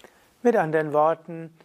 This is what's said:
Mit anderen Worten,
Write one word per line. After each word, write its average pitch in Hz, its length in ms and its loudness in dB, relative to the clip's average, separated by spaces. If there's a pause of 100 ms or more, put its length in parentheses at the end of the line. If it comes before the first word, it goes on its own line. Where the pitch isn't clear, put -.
(420)
Mit 240 140 2
anderen 156 360 -2
Worten, 165 600 -2 (100)